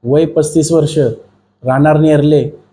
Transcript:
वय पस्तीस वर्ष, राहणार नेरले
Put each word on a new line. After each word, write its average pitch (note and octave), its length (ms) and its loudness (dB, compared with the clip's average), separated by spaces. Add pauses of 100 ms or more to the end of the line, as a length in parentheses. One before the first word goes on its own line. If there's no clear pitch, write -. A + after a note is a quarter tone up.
वय D3 200 0
पस्तीस D#3 480 -2
वर्ष, D#3 260 0 (640)
राहणार D3 360 2
नेरले D3+ 480 2 (240)